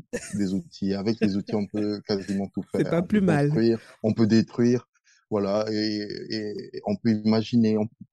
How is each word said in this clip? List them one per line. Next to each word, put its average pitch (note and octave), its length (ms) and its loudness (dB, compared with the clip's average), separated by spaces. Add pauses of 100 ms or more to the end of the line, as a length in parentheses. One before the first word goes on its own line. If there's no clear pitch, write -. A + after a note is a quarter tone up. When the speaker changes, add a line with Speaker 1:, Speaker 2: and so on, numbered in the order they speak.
(360)
Speaker 1:
des G2 200 0
outils. G2 400 -4
Avec G#2+ 240 -2
les G2+ 160 0
outils, G2+ 200 -4
on G2+ 120 -2
peut G#2 400 -4
quasiment G2 400 -4
tout - 220 -8
Speaker 2:
<laughs> - 40 -20
C'est D#3+ 100 0
Speaker 1:
faire. D3+ 60 -4
Speaker 2:
pas E3 140 0
Speaker 1:
On - 20 -4
Speaker 2:
plus G#3+ 140 2
Speaker 1:
peut F#3+ 60 2
Speaker 2:
mal. D3 240 2
Speaker 1:
construire, A#2 300 2 (240)
on G#2+ 120 2
peut A2+ 120 4
détruire, A#2 600 2 (440)
voilà, G#2 400 0
et, G#2+ 360 -2 (220)
et, G#2 480 -8
et - 80 -10
on G#2 100 0
peut A#2+ 160 0
imaginer, A2 680 2
on, G#2+ 100 0 (260)